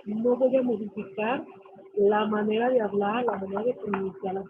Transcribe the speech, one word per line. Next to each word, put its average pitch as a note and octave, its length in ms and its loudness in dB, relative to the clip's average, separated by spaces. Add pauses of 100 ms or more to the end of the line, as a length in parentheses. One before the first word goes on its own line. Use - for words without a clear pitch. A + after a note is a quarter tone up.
no A3+ 300 0
voy B3+ 200 4
a C4 80 4
modificar G#3+ 800 -4 (520)
la G#3 300 4
manera G#3+ 440 0
de B3+ 120 4
hablar, G3+ 440 0
la G#3+ 120 -2
manera G3 260 -4
de B3 100 0
pronunciar F#3+ 640 -4
las G3 140 -6